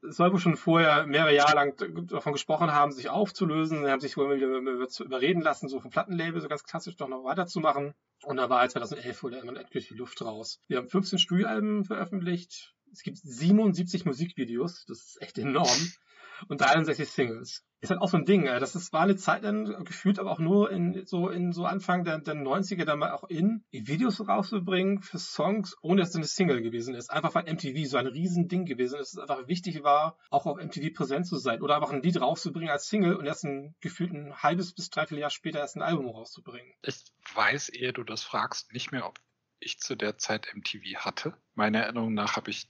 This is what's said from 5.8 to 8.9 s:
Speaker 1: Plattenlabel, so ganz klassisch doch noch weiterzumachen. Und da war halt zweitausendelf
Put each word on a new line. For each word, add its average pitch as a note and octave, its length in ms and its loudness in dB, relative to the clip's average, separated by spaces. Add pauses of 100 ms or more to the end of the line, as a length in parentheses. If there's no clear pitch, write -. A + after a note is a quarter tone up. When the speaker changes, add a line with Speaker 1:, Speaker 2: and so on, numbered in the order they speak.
Speaker 1:
Plattenlabel, E3 500 -2
so D3 80 -10
ganz D3 140 -6
klassisch - 340 -10
doch C#3 100 -8
noch C3 160 -8
weiterzumachen. C#3+ 720 0 (300)
Und C3+ 140 -4
da B2+ 120 2
war B2 120 6
halt B2 100 4
zweitausendelf A#2+ 520 -8